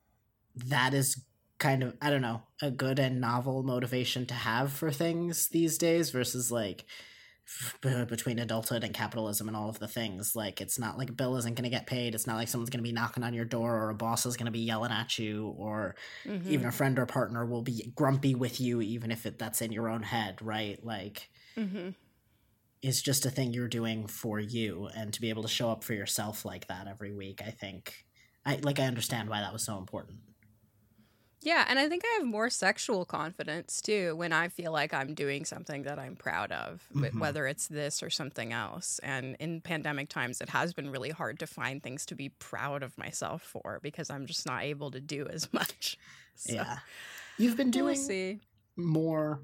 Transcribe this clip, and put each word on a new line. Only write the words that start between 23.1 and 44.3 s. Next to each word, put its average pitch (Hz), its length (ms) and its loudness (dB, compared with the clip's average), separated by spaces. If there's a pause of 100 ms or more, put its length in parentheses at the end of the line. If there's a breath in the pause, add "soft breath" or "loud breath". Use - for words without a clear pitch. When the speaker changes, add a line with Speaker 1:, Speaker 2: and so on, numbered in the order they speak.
Speaker 1:
a 131 40 4
thing 131 240 2
you're 120 140 0
doing 113 400 0
for 107 320 -2
you, 107 560 -2
and 107 180 -4
to - 80 -6
be 113 80 0
able 110 140 0
to 110 60 -2
show 117 200 2
up 110 140 0
for 120 100 -2
yourself 104 520 -2
like 90 220 -8
that 95 200 -8
every 101 260 -8
week, 98 320 -8
I 110 60 -6
think, - 540 -12 (400 soft breath)
I, 139 180 2
like, 139 160 2
I 135 60 4
understand 117 440 0
why 107 120 0
that 98 120 -2
was 107 100 -4
so 107 140 -2
important. 95 420 -8 (1200 soft breath)
Speaker 2:
Yeah, 311 240 6
and 262 120 6
I 294 100 6
think 359 160 0
I 466 140 4
have 285 80 2
more 220 240 2
sexual 190 540 2
confidence, 156 760 -4
too, 185 340 2
when 170 160 -2
I 160 160 6
feel 170 240 -4
like 156 220 2
I'm 139 220 0
doing 143 300 0
something - 380 -6
that 143 160 -4
I'm 131 160 -10
proud 92 360 -2
of, 76 440 -6
wh- 143 100 4
Speaker 1:
Mm-hmm. 110 140 -2
Speaker 2:
whether 147 280 0
it's 147 200 -2
this 147 360 -2
or - 80 -6
something 120 420 -4
else. - 500 -4
And 131 360 -4
in 165 220 -4
pandemic 147 480 -2
times, 123 320 -2
it - 80 -8
has 156 240 2
been 139 180 -6
really 131 180 -4
hard 147 300 -4
to 156 80 -6
find 131 340 -4
things 131 260 -6
to - 80 -8
be 135 140 -6
proud 139 540 -6
of 131 140 -8
myself - 440 -4
for, - 400 -8
because 147 300 -6
I'm 139 160 -6
just - 180 -4